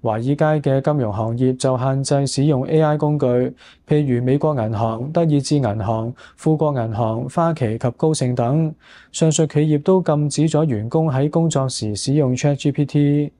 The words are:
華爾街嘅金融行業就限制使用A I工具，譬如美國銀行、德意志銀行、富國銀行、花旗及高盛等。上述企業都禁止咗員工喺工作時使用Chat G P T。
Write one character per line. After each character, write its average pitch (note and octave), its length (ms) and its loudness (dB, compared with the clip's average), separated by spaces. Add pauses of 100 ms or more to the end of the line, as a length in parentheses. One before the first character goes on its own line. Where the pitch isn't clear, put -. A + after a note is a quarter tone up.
華 A2+ 120 -2
爾 A2+ 100 -4
街 C#3 120 0
嘅 D3 460 2
金 D3+ 160 0
融 A2 160 -2
行 A2+ 240 -2
業 B2+ 180 2
就 C3 220 0
限 C3+ 260 -2
制 C#3 220 0
使 C3+ 200 0
用 C3+ 200 2
A D#3+ 160 2
I D3+ 160 2
工 D3+ 220 0
具， C#3+ 60 0 (640)
譬 D3+ 160 2
如 B2 200 0
美 C3 160 2
國 D3+ 160 0
銀 A2 200 -2
行、 A2+ 360 -2
德 E3+ 120 0
意 D3 160 2
志 D3 180 0
銀 G#2+ 280 -2
行、 A2+ 260 -2 (240)
富 D#3 220 0
國 D3+ 160 0
銀 A2+ 220 -2
行、 A#2 340 -2
花 E3 240 0
旗 A#2 240 -2
及 B2 180 -2
高 D#3+ 160 0
盛 B2+ 220 -2
等。 D3 400 0 (380)
上 D#3+ 200 2
述 D#3+ 140 2
企 D3 140 -2
業 D3+ 240 2
都 F#3+ 180 4
禁 D3 260 0
止 D3 220 0
咗 D#3 160 2
員 A2 240 -2
工 D#3+ 220 0
喺 C3+ 180 0
工 E3 180 2
作 C3+ 220 0
時 G#2+ 260 -6
使 C3+ 200 -2
用 C3 200 2
Chat C#3+ 200 0
G C#3+ 160 -2
P C#3+ 140 -2
T。 D3 540 0